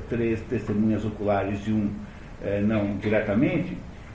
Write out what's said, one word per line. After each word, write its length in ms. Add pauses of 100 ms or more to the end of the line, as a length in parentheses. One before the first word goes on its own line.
três 320
testemunhas 640
oculares 580
de 80
um, 180 (540)
é, 160
não 380
diretamente, 800 (380)